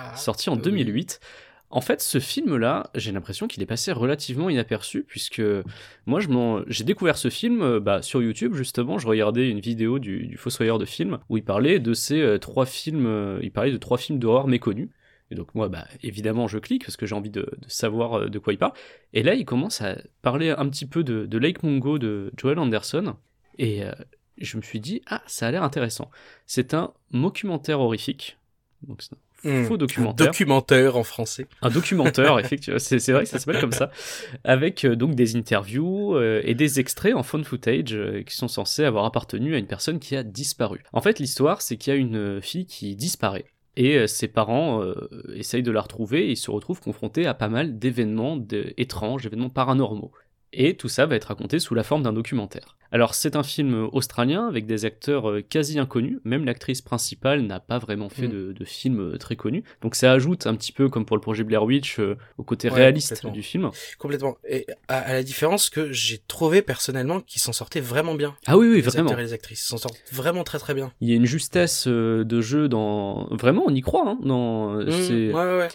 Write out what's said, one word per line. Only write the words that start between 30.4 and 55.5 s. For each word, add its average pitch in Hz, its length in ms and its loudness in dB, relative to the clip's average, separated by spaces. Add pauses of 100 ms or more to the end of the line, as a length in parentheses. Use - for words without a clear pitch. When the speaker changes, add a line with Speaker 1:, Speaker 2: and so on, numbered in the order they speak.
Speaker 2:
en 117 60 4
français. - 420 -8 (160)
Speaker 1:
Un 127 80 2
documentaire, 139 680 6
Speaker 2:
<laughs> 98 40 2
Speaker 1:
effectivement. - 360 -2
C'est, 127 180 2
c'est 120 140 2
vrai 127 120 6
que 226 60 -4
ça - 80 -4
s'appelle 139 240 0
comme 117 100 0
ça. 123 200 -2 (520)
Avec, 131 400 2
euh, 120 120 4
donc 135 180 2
des 120 220 4
interviews, 143 800 0
euh, 113 280 4
et 117 120 2
des 143 240 2
extraits 190 340 2
en 233 80 2
found 156 240 -4
footage, 120 480 -2
euh, 101 300 -4
qui - 120 -12
sont 123 120 -4
censés - 360 -2
avoir 110 220 2
appartenu 117 480 -2
à 139 60 0
une 98 80 -4
personne 156 320 -4
qui - 160 -6
a 135 80 -4
disparu. 110 680 -6
En 117 100 0
fait, 220 180 2
l'histoire, 147 420 0
c'est 117 160 -6
qu'il - 160 -2
y - 20 4
a 139 40 4
une 107 420 -2
fille 180 240 -6
qui 101 300 -10
disparaît. 104 500 -4 (300)
Et, 135 200 4
euh, 117 120 6
ses - 200 -4
parents, 117 540 0
euh, 92 140 -4 (400)
essayent 117 260 -2
de 117 100 0
la 107 100 2
retrouver 117 440 -2
et 170 60 0
ils 113 40 -2
se - 140 -6
retrouvent 107 320 -6
confrontés 147 460 -4
à 131 80 -2
pas 107 120 -2
mal 120 300 -2
d'événements 117 600 0
de, 104 400 -6
étranges, 123 440 -2
d'événements 117 300 -6
paranormaux. 127 600 2 (400)
Et 151 240 4
tout - 140 -8
ça 135 160 4
va 151 100 4
être 107 100 -2
raconté 104 340 -4
sous 117 160 -2
la 113 80 2
forme 151 180 0
d'un 117 120 0
documentaire. 113 600 -4 (160)
Alors 117 260 4
c'est 151 200 0
un 147 80 2
film 127 480 0
australien 135 560 0
avec 120 180 -4
des 110 200 -2
acteurs, 113 440 -2
euh, 104 120 0
quasi 151 360 -2